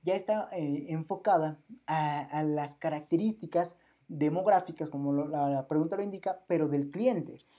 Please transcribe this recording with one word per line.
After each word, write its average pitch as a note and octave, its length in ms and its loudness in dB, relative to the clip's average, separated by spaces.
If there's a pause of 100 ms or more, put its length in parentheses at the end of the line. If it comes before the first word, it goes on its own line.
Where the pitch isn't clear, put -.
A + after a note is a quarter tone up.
ya F#3+ 80 2
está, G#3+ 360 0
eh, C#3+ 360 -2
enfocada D#3+ 680 0 (280)
a, D3+ 340 0 (180)
a D#3 40 0
las D3 320 0
características E3+ 1000 -2 (320)
demográficas, E3+ 800 2
como C#3+ 240 -2
lo, D3 160 0
la, C#3+ 220 0
la C3+ 180 -2
pregunta D#3+ 280 0
lo G3+ 60 -2
indica, G3 440 -4
pero D#3 220 2
del C#3+ 220 0
cliente. G#3+ 460 0 (220)